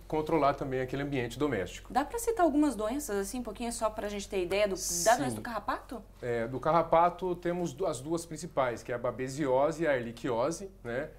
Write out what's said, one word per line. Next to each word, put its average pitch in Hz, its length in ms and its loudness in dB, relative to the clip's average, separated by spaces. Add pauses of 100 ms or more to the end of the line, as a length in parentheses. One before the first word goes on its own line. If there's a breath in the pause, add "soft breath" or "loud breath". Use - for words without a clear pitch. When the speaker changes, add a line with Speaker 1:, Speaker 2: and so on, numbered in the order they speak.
Speaker 1:
controlar 156 460 2
também 135 260 -4
aquele 131 240 -2
ambiente 123 340 -2
doméstico. 120 540 -2
Speaker 2:
Dá 269 140 0
pra 466 120 -6
citar 453 280 2
algumas 294 320 4
doenças, 220 400 -2
assim, 196 220 -4
um 247 40 -6
pouquinho 233 300 -6
só 220 160 0
pra 214 180 -6
gente 208 220 -6
ter 196 120 0
ideia 190 240 2
do, 190 100 0
da - 20 -2
Speaker 1:
Sim. 180 400 4
Speaker 2:
doença 254 180 -2
do 214 60 -6
carrapato? 233 600 -6 (200)
Speaker 1:
É, 120 260 0
do 127 100 -6
carrapato 170 800 4
temos 175 380 -2
du-, 175 120 -4
as 151 140 -2
duas 160 260 -2
principais, 131 560 -2
que - 120 -6
é - 20 0
a - 20 0
babesiose 131 840 0
e 160 40 2
a 139 100 4
erliquiose, 123 760 -2 (100)
né? 123 380 -4